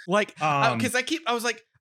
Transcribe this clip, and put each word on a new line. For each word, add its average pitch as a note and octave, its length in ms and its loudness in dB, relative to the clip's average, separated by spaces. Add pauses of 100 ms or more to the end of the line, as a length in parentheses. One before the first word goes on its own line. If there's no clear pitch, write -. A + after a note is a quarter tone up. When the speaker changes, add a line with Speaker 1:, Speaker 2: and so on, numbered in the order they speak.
Speaker 1:
Like, G3 340 0
uh, C#3+ 320 2
Speaker 2:
Um, A3+ 80 -2
Speaker 1:
'cause A#3 140 0
I B3+ 80 0
keep, D#4 240 -4
I A#3+ 60 0
was A#3 120 -2
like, A3+ 200 -4 (160)